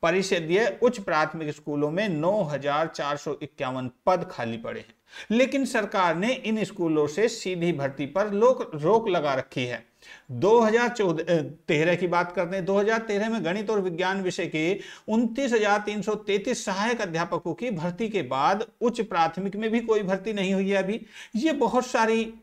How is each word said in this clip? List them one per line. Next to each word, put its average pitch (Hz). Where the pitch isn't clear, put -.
परिषदीय 185
उच्च 240
प्राथमिक 156
स्कूलों 147
में 202
नौ 180
हजार 147
चार 147
सौ 143
इक्यावन 131
पद 180
खाली 117
पड़े 110
हैं, -
लेकिन 247
सरकार 202
ने 214
इन 220
स्कूलों 160
से 202
सीधी 175
भर्ती 139
पर 190
लोक-, 233
रोक 208
लगा 151
रखी 131
है। 120
दो 180
हज़ार 233
चौदह, 175
अ, 156
तेरह 156
की 180
बात 175
करते 180
हैं। 190
दो 196
हज़ार 220
तेरह 220
में 220
गणित 196
और 214
विज्ञान 185
विषय 180
के 160
उनतीस 233
हजार 208
तीन 208
सौ 214
तैंतीस 208
सहायक 220
अध्यापकों 170
की 240
भर्ती 175
के 208
बाद 147
उच्च 240
प्राथमिक 190
में 220
भी 233
कोई 220
भर्ती 190
नहीं 196
हुई 190
है 196
अभी। 190
ये 285
बहुत 247
सारी 226